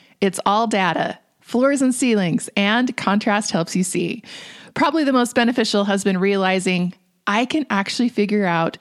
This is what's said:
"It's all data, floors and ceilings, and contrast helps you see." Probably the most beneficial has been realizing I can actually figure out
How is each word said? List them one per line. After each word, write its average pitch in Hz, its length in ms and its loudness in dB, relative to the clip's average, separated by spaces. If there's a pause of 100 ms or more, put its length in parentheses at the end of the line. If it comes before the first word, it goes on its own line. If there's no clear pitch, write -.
(220)
"It's 190 240 0
all 208 200 2
data, 190 540 -2 (220)
floors 269 400 0
and 262 120 2
ceilings, 214 640 0
and 233 400 0
contrast 208 560 0
helps 170 240 -2
you 180 80 2
see." 175 400 -4 (500)
Probably 311 300 0
the 277 80 0
most 240 240 2
beneficial 233 480 2
has 196 220 0
been 190 120 2
realizing 185 760 0 (340)
I 208 160 0
can 262 260 -4
actually 202 400 -2
figure 208 360 0
out 165 360 0